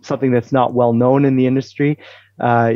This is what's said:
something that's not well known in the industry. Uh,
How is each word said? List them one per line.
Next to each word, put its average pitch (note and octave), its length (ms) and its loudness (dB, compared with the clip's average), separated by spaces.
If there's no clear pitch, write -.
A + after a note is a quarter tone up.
something C3 300 -4
that's A#2+ 200 -2
not B2+ 220 0
well A#2+ 180 2
known B2+ 320 2
in C3+ 140 0
the B2+ 100 2
industry. C#3+ 500 -4
Uh, A#2 360 0